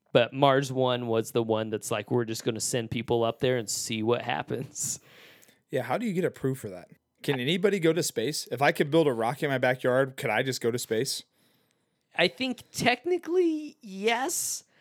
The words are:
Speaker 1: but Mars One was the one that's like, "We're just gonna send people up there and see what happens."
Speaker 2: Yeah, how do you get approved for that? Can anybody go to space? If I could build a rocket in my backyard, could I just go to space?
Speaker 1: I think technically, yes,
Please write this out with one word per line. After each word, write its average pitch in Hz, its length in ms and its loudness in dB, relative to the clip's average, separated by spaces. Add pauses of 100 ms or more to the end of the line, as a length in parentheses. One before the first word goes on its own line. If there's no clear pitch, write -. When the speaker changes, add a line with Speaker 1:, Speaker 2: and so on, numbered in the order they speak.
(120)
Speaker 1:
but 120 200 4
Mars 135 400 4
One 123 360 0
was 113 240 0
the 120 100 2
one 110 280 0
that's 104 200 -6
like, 107 200 -4
"We're 123 140 2
just 110 200 -6
gonna 113 160 -2
send 113 300 -2
people 117 320 0
up 113 180 -2
there 127 180 2
and 107 100 -6
see - 340 -4
what 120 200 0
happens." 123 760 -6 (720)
Speaker 2:
Yeah, 131 120 -2
how 123 160 -2
do 240 80 -4
you 208 60 -2
get 175 120 -2
approved 131 360 -2
for 110 100 -12
that? 87 180 -16 (340)
Can 143 160 -2
anybody 185 420 0
go 160 120 4
to 165 100 0
space? 131 480 -4
If 123 120 -2
I 151 100 6
could 156 180 0
build 160 160 6
a 139 60 2
rocket 117 340 -2
in 143 40 0
my 131 80 2
backyard, 127 580 2
could - 140 -4
I 110 120 2
just 131 180 -2
go 117 100 2
to 120 80 0
space? 113 440 -2 (920)
Speaker 1:
I 175 120 4
think 247 340 -4 (100)
technically, 320 1120 0
yes, 226 840 -4 (160)